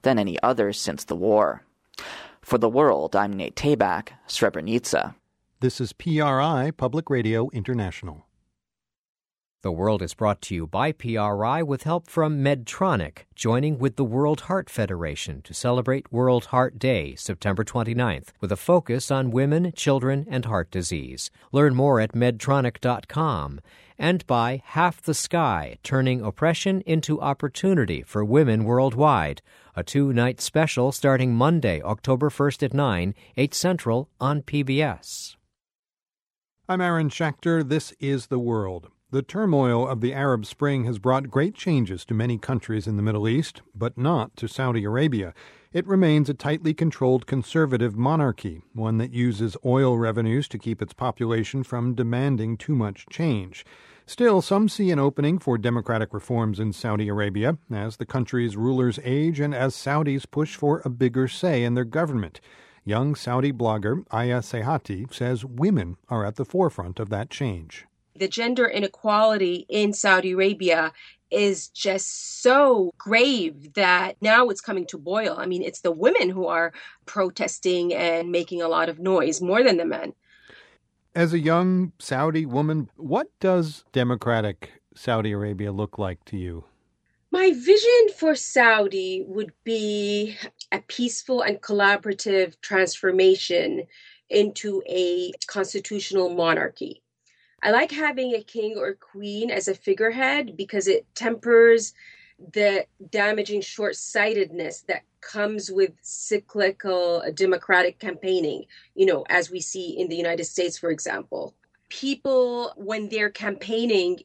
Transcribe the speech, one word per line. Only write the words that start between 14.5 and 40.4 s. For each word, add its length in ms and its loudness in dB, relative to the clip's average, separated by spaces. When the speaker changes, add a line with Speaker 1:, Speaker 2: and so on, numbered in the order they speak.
Speaker 3:
Federation 720 -6
to 100 -18
celebrate 580 -2
World 360 2
Heart 300 0
Day, 380 -2
September 480 -2
twenty-ninth, 760 -2
with 100 -4
a 60 -2
focus 520 2
on 220 0
women, 420 2
children, 560 0
and 140 -4
heart 260 -2
disease. 640 -6
Learn 220 4
more 260 4
at 100 0
medtronic 680 0
dot 260 -2
com. 540 -4
And 300 0
by 380 0
Half 380 0
the 100 -2
Sky, 680 -2
turning 380 0
oppression 600 0
into 400 0
opportunity 800 0
for 240 -4
women 400 4
worldwide. 760 2
A 40 -6
two-night 600 2
special 500 0
starting 440 2
Monday, 480 2
October 460 0
first 340 0
at 100 -2
nine, 420 0
eight 160 0
Central 560 0
on 220 0
P 200 -2
B 200 0
S. 560 -6
Speaker 2:
I'm 140 0
Aaron 280 2
Schachter. 560 0
This 360 -2
is 260 -2
The 120 -2
World. 500 -2
The 100 0
turmoil 640 2
of 140 -4
the 100 0
Arab 320 0